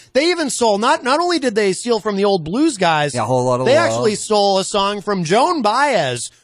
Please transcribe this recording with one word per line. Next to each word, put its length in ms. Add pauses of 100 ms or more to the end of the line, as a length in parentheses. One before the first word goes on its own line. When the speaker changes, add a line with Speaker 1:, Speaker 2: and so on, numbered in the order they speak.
(140)
Speaker 1:
They 160
even 180
stole, 300
not, 260
not 160
only 180
did 160
they 200
steal 260
from 160
the 80
old 200
blues 340
guys, 360
Speaker 2:
Yeah, 120
Whole 180
Lot 160
of 60
Speaker 1:
they 100
Speaker 2:
Love. 140
Speaker 1:
actually 240
stole 440
a 60
song 380
from 220
Joan 360
Baez. 680 (140)